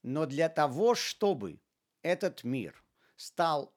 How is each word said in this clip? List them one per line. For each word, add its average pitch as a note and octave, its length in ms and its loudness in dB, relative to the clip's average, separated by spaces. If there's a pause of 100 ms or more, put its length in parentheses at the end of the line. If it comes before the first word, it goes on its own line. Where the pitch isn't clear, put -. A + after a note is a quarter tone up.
Но C#3 240 -2
для D3 220 0
того, D#3+ 460 2
чтобы C#3 640 -2 (420)
этот F3+ 420 -2
мир A#2+ 400 -6 (320)
стал D#3 600 -2